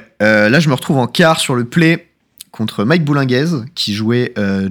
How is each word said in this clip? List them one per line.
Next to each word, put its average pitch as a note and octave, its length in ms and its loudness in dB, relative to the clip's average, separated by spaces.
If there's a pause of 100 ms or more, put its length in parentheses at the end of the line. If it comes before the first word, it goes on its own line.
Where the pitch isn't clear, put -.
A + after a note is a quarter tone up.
(220)
Euh, G#2+ 280 4
là, C#3 120 4
je D#3 80 0
me C3+ 40 2
retrouve C3+ 240 -2
en B2 100 0
quart D#3+ 320 2
sur - 160 -4
le A#2+ 100 -2
play E3 420 0 (440)
contre G#2+ 340 -6
Mike D#3+ 180 2
Boulinguez, C#3 420 0 (300)
qui - 180 -6
jouait, A#2 440 -2
euh, G2 340 -2